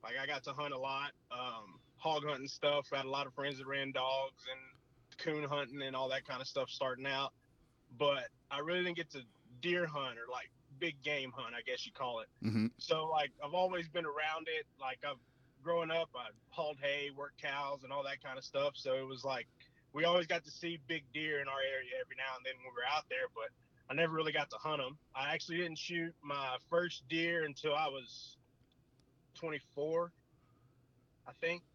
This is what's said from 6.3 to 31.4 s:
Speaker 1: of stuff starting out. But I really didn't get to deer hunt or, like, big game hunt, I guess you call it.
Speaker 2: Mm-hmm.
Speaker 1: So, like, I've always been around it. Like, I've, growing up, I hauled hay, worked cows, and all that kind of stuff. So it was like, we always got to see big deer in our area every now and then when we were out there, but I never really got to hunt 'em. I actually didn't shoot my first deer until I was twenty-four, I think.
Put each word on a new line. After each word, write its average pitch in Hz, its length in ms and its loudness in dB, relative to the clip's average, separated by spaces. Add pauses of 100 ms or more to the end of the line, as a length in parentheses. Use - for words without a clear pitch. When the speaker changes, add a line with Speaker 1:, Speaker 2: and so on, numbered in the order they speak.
Speaker 1:
of 131 60 -6
stuff 131 220 0
starting 131 360 -2
out. 135 280 0 (640)
But 139 320 4 (200)
I 139 100 -4
really 175 240 2
didn't 175 120 0
get 165 160 -4
to 135 120 -8 (380)
deer 175 240 2
hunt 139 320 -2
or, 117 120 -8
like, 127 200 -6 (300)
big 156 240 -2
game 139 280 0
hunt, 120 240 -6
I 120 60 -6
guess 123 240 -2
you 120 60 -10
call 120 300 -2
it. - 80 -10 (140)
Speaker 2:
Mm-hmm. 110 260 2 (100)
Speaker 1:
So, 160 280 2
like, 151 240 4 (100)
I've 147 120 -4
always 180 340 4
been 165 160 -2
around 156 440 -2
it. 160 180 -2 (160)
Like, 131 260 -6
I've, 135 120 -4 (420)
growing 165 300 2
up, 165 240 2
I 120 160 -6 (180)
hauled 151 320 -2
hay, 143 340 2
worked 143 260 -8
cows, 139 420 -2
and 131 100 -6
all 143 100 0
that 139 180 -4
kind 135 160 -8
of 131 60 -10
stuff. 139 320 2
So 131 200 2
it 131 100 0
was 131 180 -8
like, 131 240 -2 (460)
we 156 120 4
always 175 220 8
got 170 160 2
to 151 80 -14
see 170 360 -4
big 156 260 -2
deer 151 260 0
in 139 80 -2
our 135 140 0
area 131 400 0
every 127 160 -6
now 131 180 -2
and 127 80 -10
then 131 140 -4
when 127 160 -16
we - 20 -8
were 123 160 -2
out 151 180 2
there, 127 240 0
but 113 180 -6 (380)
I 131 40 -2
never 160 200 4
really 160 200 2
got 147 160 2
to - 80 -10
hunt 151 240 0
'em. 135 160 -4 (180)
I 139 180 0
actually 170 240 -2
didn't 165 200 0
shoot 170 440 -2
my 139 360 -2 (120)
first 170 380 2
deer 165 380 2
until 147 300 0
I 156 120 4
was 135 500 -8 (1000)
twenty-four, 160 760 -2 (1160)
I 127 60 -14
think. 170 300 0 (120)